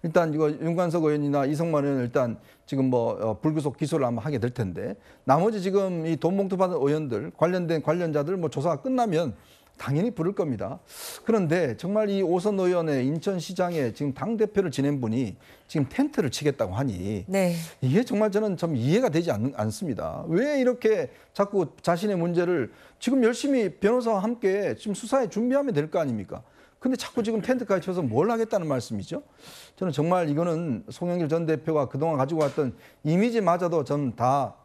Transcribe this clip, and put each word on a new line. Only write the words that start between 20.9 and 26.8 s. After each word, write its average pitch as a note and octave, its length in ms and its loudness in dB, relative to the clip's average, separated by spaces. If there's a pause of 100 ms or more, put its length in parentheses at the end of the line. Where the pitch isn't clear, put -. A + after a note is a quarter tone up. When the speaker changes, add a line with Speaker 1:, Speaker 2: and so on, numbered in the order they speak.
Speaker 1:
자꾸 G3+ 340 0 (160)
자신의 F#3 340 0
문제를 E3+ 540 0 (300)
지금 B3 240 2
열심히 A#3+ 460 2
변호사와 A3+ 520 2
함께 G3 540 0
지금 G#3 180 -6
수사에 A#3+ 360 0
준비하면 B3 440 0
될 D3+ 160 0
거 F#3 80 -2
아닙니까? A#2 440 -4 (360)
근데 B3+ 180 0